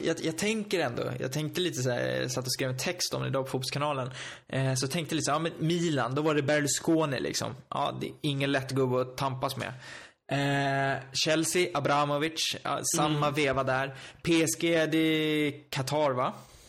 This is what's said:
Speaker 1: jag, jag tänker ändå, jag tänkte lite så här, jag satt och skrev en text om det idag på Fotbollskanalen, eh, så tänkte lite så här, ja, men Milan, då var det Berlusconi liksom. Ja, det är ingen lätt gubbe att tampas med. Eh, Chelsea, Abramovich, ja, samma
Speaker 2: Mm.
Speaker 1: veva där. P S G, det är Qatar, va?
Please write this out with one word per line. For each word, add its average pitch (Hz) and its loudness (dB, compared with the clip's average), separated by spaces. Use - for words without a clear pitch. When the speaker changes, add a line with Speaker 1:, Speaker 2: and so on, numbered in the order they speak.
Speaker 1:
jag, 160 0
jag 160 -2
tänker 208 0
ändå, 123 0
jag 131 -2
tänkte 151 -4
lite 143 -2
så 127 2
här, 127 0
jag 127 -2
satt 127 -4
och 120 -4
skrev 131 -2
en 127 -4
text - -4
om 131 -2
det 131 -2
idag 131 0
på 131 -8
Fotbollskanalen, 135 -2
eh, 131 0
så 131 0
tänkte 131 -2
lite 151 0
så 143 0
här, 147 2
ja, 160 0
men 165 -2
Milan, 156 2
då 147 0
var 156 4
det 147 4
Berlusconi 151 2
liksom. 113 -2
Ja, 139 -2
det - -4
är - -8
ingen 139 0
lätt 131 0
gubbe 127 2
att 127 -4
tampas 131 -2
med. 104 -6
Eh, 139 2
Chelsea, 165 2
Abramovich, 147 0
ja, - -2
samma 151 2
Speaker 2:
Mm. 143 0
Speaker 1:
veva 135 2
där. 131 -2
P 165 4
S 156 2
G, 170 4
det 160 2
är 151 2
Qatar, 143 2
va? 131 0